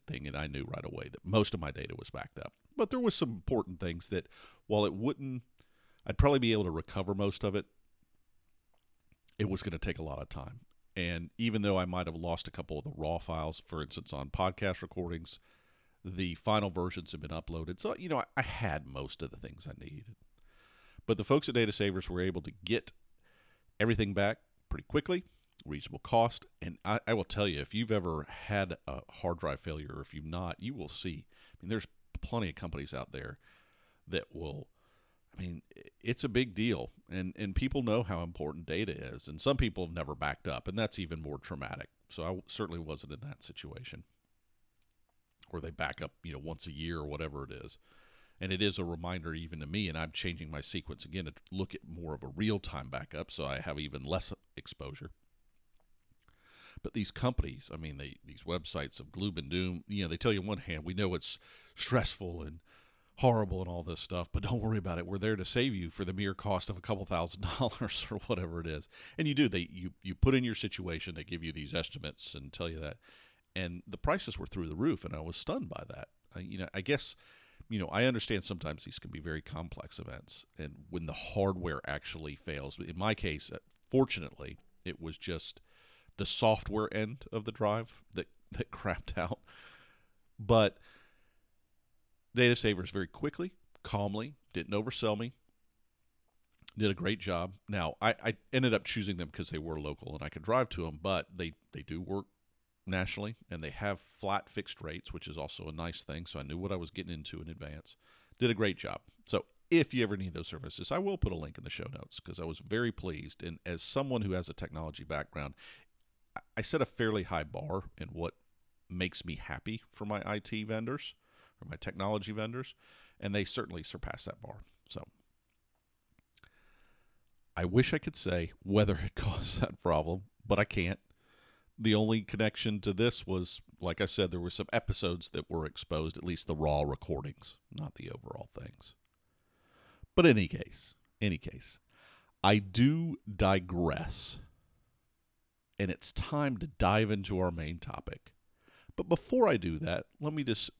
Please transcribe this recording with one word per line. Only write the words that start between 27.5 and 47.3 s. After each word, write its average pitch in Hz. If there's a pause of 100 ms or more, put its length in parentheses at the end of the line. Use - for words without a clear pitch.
if 71
you've 110
ever 85
had 98 (100)
a 69 (100)
hard 82
drive 71
failure, 76
or 78
if -
you've 73
not, 87
you 117
will 82
see. -
I -
mean, 90
there's 110 (340)
plenty 110
of -
companies 73
out 64
there - (720)
that -
will, 82 (680)
I -
mean, 87 (140)
i-, - (120)
it's 117
a 139
big 117
deal. 98 (200)
And, 92
and 98
people 135
know 113
how 85
important 80
data 92
is. 65
And 78
some 135
people 101
have 85
never 73
backed 71
up, 64
and 92
that's 107
even 80
more 73
traumatic. 67 (180)
So -
I 80
w-, 92
certainly 85
wasn't 73
in 71
that 71
situation. - (1500)
Or 87
they 82
back 73
up, 76 (120)
you 85
know, 69
once 80
a 82
year 80
or 73
whatever 73